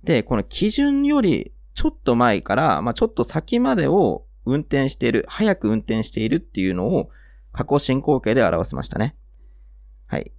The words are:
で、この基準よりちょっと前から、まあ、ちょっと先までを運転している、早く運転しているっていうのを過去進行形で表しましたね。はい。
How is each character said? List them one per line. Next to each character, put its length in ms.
で、 180
こ 140
の 80
基 260
準 340
よ 160
り 320
ち 120
ょ 20
っ 160
と 100
前 280
か 120
ら、 280
ま 100
あ、 20
ち 80
ょ 40
っ 80
と 100
先 340
ま 160
で 140
を 360
運 160
転 280
し 60
て 140
い 40
る、 160
早 280
く 120
運 100
転 260
し 60
て 100
い 80
る 80
っ 40
て 200
い 100
う 40
の 140
を 220
過 120
去 140
進 240
行 180
形 140
で 100
表 240
し 80
ま 80
し 40
た 100
ね。 180
は 120
い。 200